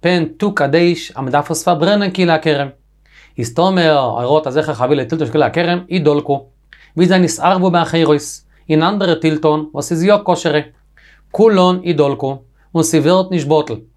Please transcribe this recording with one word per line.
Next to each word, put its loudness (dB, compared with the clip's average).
פן 0
טו -4
קדש, 0
אז -18
מען -6
דארף 0
עס -6
פארברענען, 0
כלי 0
הכרם. 0
איז -6
תומר, 2
ער 0
האט, 2
אז -4
ער 0
חבילי -2
טילטון, -4
של -8
כלי 0
הכרם, -2
אידולקו. 0
ווי 2
זיין 4
איז -2
ערבו 2
באחרות, 0
אין 2
אנדערע 0
טילטון, 0
וואס -6
איז -2
יא 4
כשרה. 0
כולן 4
אידולקו, -2
און 0
זי 0
ווערט 2
נישט -4
באטל. 0